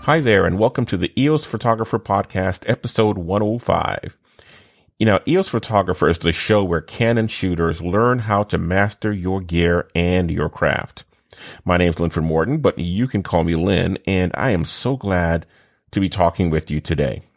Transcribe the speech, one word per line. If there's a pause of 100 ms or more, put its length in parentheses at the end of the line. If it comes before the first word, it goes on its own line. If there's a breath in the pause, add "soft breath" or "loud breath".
Hi
there,
and
welcome
to
the
eos
Photographer
Podcast,
episode
one
oh
five. (800 soft breath)
You
know,
eos
Photographer
is
the
show
where
Canon
shooters
learn
how
to
master
your
gear
and
your
craft. (580 loud breath)
My
name's
Linford
Morton,
but
you
can
call
me
Lin,
and
I
am
so
glad (440 soft breath)
to
be
talking
with
you
today. (160)